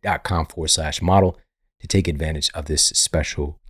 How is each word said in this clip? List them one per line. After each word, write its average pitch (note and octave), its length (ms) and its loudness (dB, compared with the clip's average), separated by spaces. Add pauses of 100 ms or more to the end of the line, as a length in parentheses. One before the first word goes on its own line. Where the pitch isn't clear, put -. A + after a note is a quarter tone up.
dot - 200 -2
com E2+ 220 0
forward D#2+ 240 -8
slash D#2 320 -2
model F2+ 360 4 (420)
to - 80 -18
take F#2+ 200 2
advantage D#2 460 -2
of D#2 120 -8
this D2+ 220 0
special - 720 -2 (100)